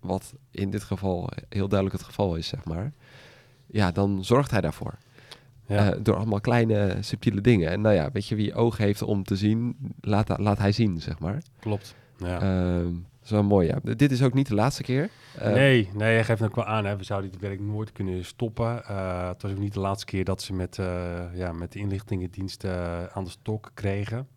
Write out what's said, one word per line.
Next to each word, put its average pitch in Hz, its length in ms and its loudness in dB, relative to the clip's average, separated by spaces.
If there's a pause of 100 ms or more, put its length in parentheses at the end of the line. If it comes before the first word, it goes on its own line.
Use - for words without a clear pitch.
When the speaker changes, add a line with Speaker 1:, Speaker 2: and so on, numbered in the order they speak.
Speaker 1:
wat 95 340 -6 (160)
in 98 200 -4
dit 98 120 -4
geval 92 480 -2 (180)
heel 98 200 -2
duidelijk 98 300 2
het - 100 -10
geval 95 280 0
is, 85 120 -4
zeg - 160 -8
maar, 87 280 -4 (720)
ja, 101 240 2
dan 98 340 0
zorgt 131 260 4
hij 107 100 2
daarvoor. 82 340 -4 (720)
Speaker 2:
Ja. 104 260 4
Speaker 1:
Eh, 90 100 -2
door 107 140 4
allemaal 104 240 0
kleine, 107 600 2
subtiele 101 400 -2
dingen. 101 300 6
En 95 100 -2
nou 107 140 6
ja, 80 180 4
weet 104 140 -4
je, - 80 -2
wie 104 200 0
oog 117 220 2
heeft 101 260 2
om 104 220 0
te 101 120 0
zien, 110 400 2 (240)
laat, 104 380 0
laat 104 200 2
hij 101 140 4
zien, 101 280 2
zeg 78 180 -6
maar. 98 240 -4 (160)
Speaker 2:
Klopt, - 360 -6 (220)
ja. 90 240 -4
Speaker 1:
Ehm, 90 520 2
dat 87 320 -12
is - 60 -10
wel 107 120 4
mooi, 101 240 6
ja. - 120 2 (160)
D-, 113 40 -10
dit 139 140 6
is 123 100 2
ook 127 120 4
niet 135 140 2
de 107 60 -2
laatste 139 280 0
keer. 139 280 -2 (280)
Eh, 110 140 0
Speaker 2:
Nee, 123 420 6
nee, 110 200 2
hij 113 100 4
geeft 110 180 0
ook 110 120 0
wel 113 100 0
aan, 107 200 -2
hè, 101 120 -2
we 95 80 -8
zouden 98 260 -4
dit 92 100 -14
werk 98 200 -6
nooit 107 320 -6
kunnen 92 320 -4
stoppen. 117 600 -4
Eh, 92 440 -4
het 90 140 -8
was 101 100 -4
ook 98 60 -4
niet 101 160 -2
de 98 60 -2
laatste 98 260 -2
keer 95 180 -2
dat 92 180 -2
ze - 100 -8
met, 92 260 -4
eh, 87 440 -4 (120)
ja, 90 180 -4
met 85 200 -8
de 95 60 -12
inlichtingendiensten, 95 960 -4
eh, 87 300 -4
aan 95 200 -8
de 87 60 -10
stok - 440 -8
kregen. 104 640 -4